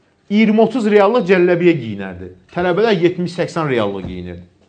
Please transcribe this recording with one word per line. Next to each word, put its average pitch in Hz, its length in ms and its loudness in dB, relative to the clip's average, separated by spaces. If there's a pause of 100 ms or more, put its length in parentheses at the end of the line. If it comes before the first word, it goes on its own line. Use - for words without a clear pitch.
(300)
iyirmi 214 300 2
otuz 220 300 2
riyallıq 208 400 4
cəlləbiyyə 175 480 4
giyinərdi. 95 540 -10 (220)
Tələbələr 180 480 0
yetmiş 170 360 -2
səksən 160 320 -4
riyallıq 101 360 -2
giyinirdi. 90 400 -12 (220)